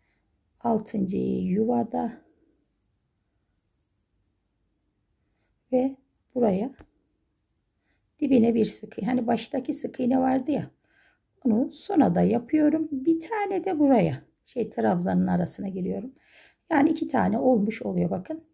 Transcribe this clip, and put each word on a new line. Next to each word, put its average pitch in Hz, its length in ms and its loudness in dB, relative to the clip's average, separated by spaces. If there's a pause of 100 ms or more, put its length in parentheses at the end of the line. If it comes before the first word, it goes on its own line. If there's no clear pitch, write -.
(600)
altıncıyı 202 840 -2
yuvada 226 800 -2 (3500)
ve 262 240 2 (380)
buraya 226 400 0 (1500)
dibine 233 340 4
bir 226 100 2
sık - 340 -10
iğne. 185 80 -4
Hani 240 200 0
baştaki 254 460 -4
sık - 280 -8
iğne 254 200 2
vardı 262 300 0
ya, - 200 -4 (720)
onu 247 280 0
sona 247 420 2
da 175 80 2
yapıyorum. 302 680 2
Bir 320 280 0
tane 403 440 -4
de 370 140 -2
buraya, 220 460 4 (200)
şey, - 260 -6
trabzanın 175 560 0
arasına 175 420 -2
giriyorum. 190 460 -6 (560)
Yani 311 200 4
iki - 180 -4
tane 208 300 2
olmuş 233 440 2
oluyor 175 280 -2
bakın. 190 440 -8